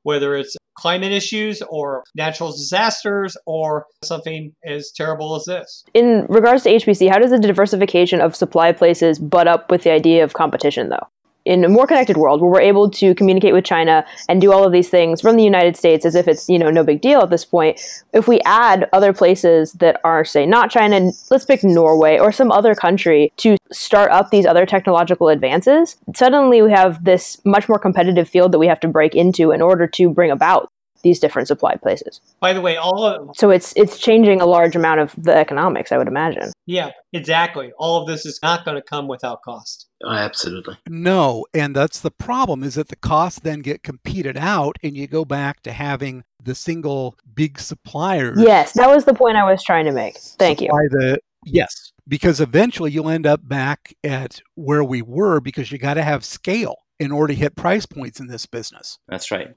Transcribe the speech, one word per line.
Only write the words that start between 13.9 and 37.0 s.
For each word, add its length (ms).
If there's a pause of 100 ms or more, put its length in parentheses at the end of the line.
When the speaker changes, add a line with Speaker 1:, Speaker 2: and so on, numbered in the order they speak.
Speaker 2:
and 140
do 100
all 140
of 80
these 160
things 320
from 160
the 60
United 340
States 280
as 80
if 140
it's, 220
you 100
know, 100
no 140
big 180
deal 200
at 80
this 160
point, 340 (340)
if 140
we 140
add 520
other 200
places 600
that 300
are, 220
say, 200
not 240
China, 280
and 160 (180)
let's 140
pick 180
Norway 560
or 140
some 180
other 240
country 600
to 180 (160)
start 400
up 180
these 160
other 200
technological 640
advances, 680 (180)
suddenly 480
we 100
have 320
this 420
much 240
more 100
competitive 500
field 220
that 80
we 80
have 140
to 80
break 260
into 360
in 100
order 260
to 220
bring 200
about 400 (320)
these 160
different 300
supply 300
places. 420 (220)
Speaker 1:
By 100
the 80
way, 160
all 300
of 320
Speaker 2:
So 120
it's, 280
it's 200
changing 440
a 40
large 300
amount 240
of 180
the 160
economics, 600
I 40
would 120
imagine. 420 (140)
Speaker 1:
Yeah, 260 (220)